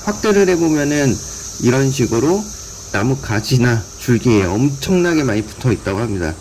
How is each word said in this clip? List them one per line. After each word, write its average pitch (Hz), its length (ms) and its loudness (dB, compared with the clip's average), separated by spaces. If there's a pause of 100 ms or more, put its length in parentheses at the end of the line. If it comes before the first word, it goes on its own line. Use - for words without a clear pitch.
확대를 202 460 2
해보면은 147 640 2 (480)
이런 131 260 4
식으로 135 540 0 (480)
나무 123 260 0
가지나 120 680 0 (160)
줄기에 113 440 2
엄청나게 147 800 0
많이 110 180 0
붙어 - 300 -2
있다고 98 280 -2
합니다. 95 420 -2